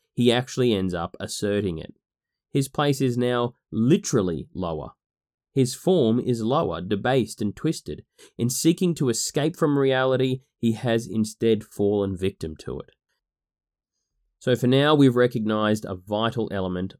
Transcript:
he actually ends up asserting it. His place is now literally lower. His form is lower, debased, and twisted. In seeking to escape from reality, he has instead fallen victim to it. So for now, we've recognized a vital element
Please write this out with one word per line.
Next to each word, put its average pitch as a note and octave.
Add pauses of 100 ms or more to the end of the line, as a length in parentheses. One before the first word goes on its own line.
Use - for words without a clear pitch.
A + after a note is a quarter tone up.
(140)
he A#2+
actually B2
ends F#2+
up E2+
asserting G2+
it. - (560)
His C#3
place C#3+
is B2+
now B2 (160)
literally A2
lower. E2 (600)
His B2+
form B2
is A#2
lower, A2+
debased, A2
and G#2
twisted. - (340)
In A#2+
seeking E3+
to C#3+
escape D3
from D3
reality, C3 (160)
he A#2
has A#2
instead A2
fallen G2+
victim F2+
to -
it. - (1500)
So B2+
for B2
now, C#3
we've C3+
recognized G#2+
a G2
vital G#2+
element F#2